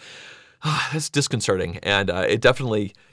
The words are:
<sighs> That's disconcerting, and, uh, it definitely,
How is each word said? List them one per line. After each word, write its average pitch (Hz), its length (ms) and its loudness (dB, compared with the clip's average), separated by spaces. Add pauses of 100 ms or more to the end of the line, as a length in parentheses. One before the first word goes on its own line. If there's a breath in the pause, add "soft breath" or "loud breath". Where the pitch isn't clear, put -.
(600 loud breath)
<sighs> 147 320 -2
That's 156 160 -4
disconcerting, 98 760 0
and, 98 260 2
uh, 90 200 0
it 113 100 2
definitely, 113 540 2 (200 soft breath)